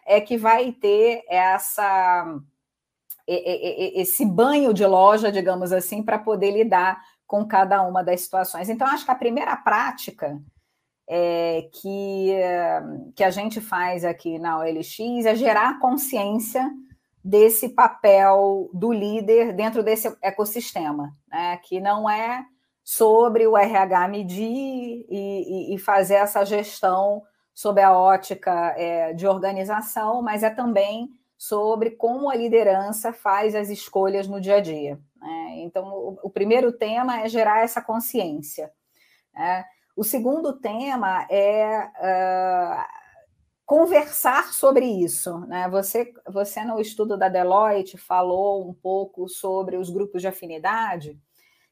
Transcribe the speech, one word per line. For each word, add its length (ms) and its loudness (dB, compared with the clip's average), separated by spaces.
é 140 4
que 160 -4
vai 340 2
ter 580 2
essa, 1080 0
e, 80 -2
e, 640 -4
e, 20 0
esse 240 -2
banho 480 2
de 140 2
loja, 460 4
digamos 400 -2
assim, 280 -2
pra 160 -2
poder 360 0
lidar 500 2
com 180 -2
cada 380 4
uma 220 -2
das 160 0
situações. 500 -4
Então, 160 -2
acho 180 -2
que 60 0
a 60 0
primeira 400 -2
prática, 840 -4
é, 640 -2
que, 600 -4
que 80 2
a 60 6
gente 300 -6
faz 440 -4
aqui 340 -6
na 200 -4
O 40 -6
L 200 -4
X 440 -4
é 80 4
gerar 460 2
consciência 920 -2
desse 480 6
papel 1000 6
do 200 -2
líder 600 2
dentro 300 -2
desse 400 -2
ecossistema, 880 -4
né? 380 -6
Que 160 -6
não 280 0
é 380 -4
sobre 640 4
o 120 4
R 180 4
H 320 2
medir 1040 -8
e, 0 -
e, 640 -6
e 40 -6
fazer 360 2
essa 320 2
gestão 760 0
sob 300 2
a 100 10
ótica, 840 2
é, 340 -2
de 140 -6
organização, 960 -2
mas 200 -4
é 60 4
também 640 -2
sobre 540 -2
como 400 -2
a 40 -2
liderança 800 0
faz 420 0
as 140 -4
escolhas 580 -2
no 140 -8
dia 160 4
a 40 6
dia, 380 -6
né? 380 -12
Então, 280 -8
o, 380 -12
o 60 -10
primeiro 420 2
tema 480 -4
é 80 -4
gerar 340 2
essa 200 -2
consciência, 880 -6
né? 320 -4
O 80 -4
segundo 520 -2
tema 760 -4
é, 680 0
ah, 920 -2
conversar 840 2
sobre 340 4
isso, 540 -4
né? 280 -6
Você, 420 -2
você, 380 -6
no 160 -4
estudo 380 -4
da 100 2
Deloitte, 680 2
falou 720 -2
um 40 -12
pouco 560 -6
sobre 480 -6
os 140 -8
grupos 320 -6
de 60 -4
afinidade, 880 -6